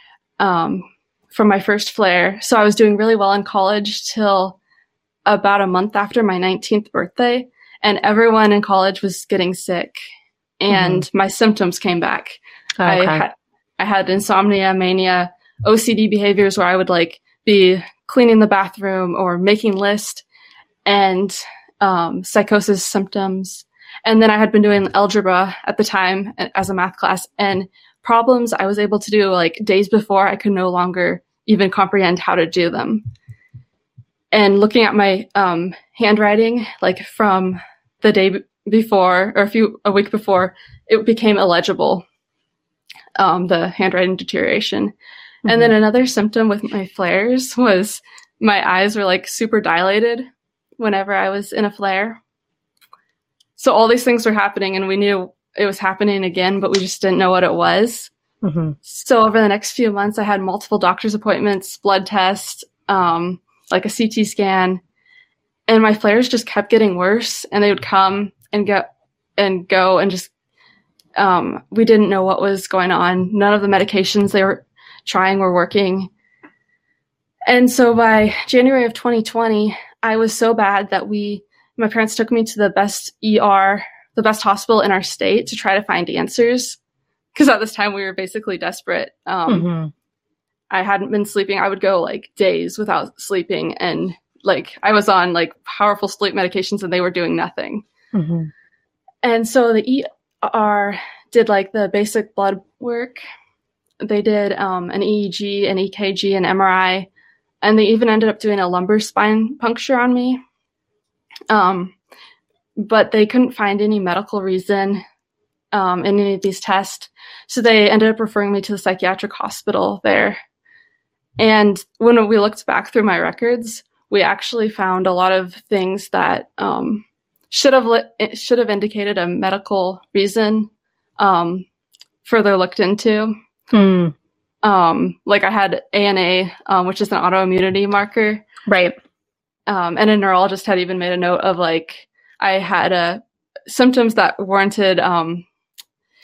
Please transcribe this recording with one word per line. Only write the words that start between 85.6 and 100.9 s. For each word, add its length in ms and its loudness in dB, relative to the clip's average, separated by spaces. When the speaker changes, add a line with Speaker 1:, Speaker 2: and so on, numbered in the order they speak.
Speaker 1:
to 80 -2
find 260 -4
answers. 680 -2
'Cause 140 4
at 100 4
this 140 -8
time 200 -4
we 100 -8
were 100 -8
basically 440 -8
desperate. 540 -8
Um, 340 -2
Speaker 2:
Mm-hmm. 260 -4
Speaker 1:
I 120 -2
hadn't 260 -4
been 160 -2
sleeping. 320 -4
I 100 -2
would 140 -4
go, 180 0
like, 360 -8
days 420 -2
without 420 -4
sleeping. 600 -6
And, 360 -6
like, 400 -2
I 80 2
was 180 2
on, 240 2
like, 180 -2
powerful 440 -2
sleep 280 -6
medications 480 -4
and 100 -6
they 80 0
were 80 -2
doing 260 -4
nothing. 500 -8
Speaker 2:
Mm-hmm. 300 -4
Speaker 1:
And 240 0
so 260 2
the 80 2
E 120 0
R 500 0